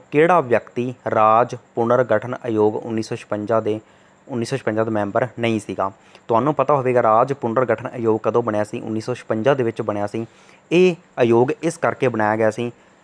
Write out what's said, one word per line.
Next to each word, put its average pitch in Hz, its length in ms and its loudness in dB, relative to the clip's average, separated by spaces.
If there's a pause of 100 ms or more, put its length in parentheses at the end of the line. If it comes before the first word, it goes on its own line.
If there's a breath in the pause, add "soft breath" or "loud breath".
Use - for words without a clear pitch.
(100)
ਕਿਹੜਾ 170 300 4
ਵਿਅਕਤੀ 123 540 -2 (200)
ਰਾਜ 113 420 4 (180)
ਪੁਨਰਗਠਨ 120 600 0 (100)
ਆਯੋਗ 107 320 2
ਉੱਨੀ 110 260 -6
ਸੌ 117 140 -8
ਛਪੰਜਾ 110 440 -2
ਦੇ, 107 200 -4 (480 soft breath)
ਉੱਨੀ 117 160 -4
ਸੌ 135 120 -4
ਛਪੰਜਾ 113 280 -2
ਦਾ 113 60 -2
ਮੈਂਬਰ 107 380 -2 (100)
ਨਹੀਂ 113 220 0
ਸੀਗਾ? 98 320 -6 (360 soft breath)
ਤੁਹਾਨੂੰ 123 260 2
ਪਤਾ 139 200 0
ਹੋਵੇਗਾ 123 280 2
ਰਾਜ 117 300 4
ਪੁਨਰਗਠਨ 123 540 -2
ਆਯੋਗ 113 360 0
ਕਦੋਂ 113 200 0
ਬਣਿਆ 107 220 -2
ਸੀ? 120 160 -8
ਉੱਨੀ 110 200 -6
ਸੌ 123 140 -6
ਛਪੰਜਾ 113 400 -2
ਦੇ 135 80 -2
ਵਿੱਚ 117 200 -2
ਬਣਿਆ 104 240 -4
ਸੀ। 113 200 -8 (460 soft breath)
ਇਹ 180 220 4 (240)
ਆਯੋਗ 120 300 4 (140)
ਇਸ 165 140 -4
ਕਰਕੇ 127 320 -2
ਬਣਾਇਆ 107 280 0
ਗਿਆ 110 140 2
ਸੀ 120 220 -6 (320 soft breath)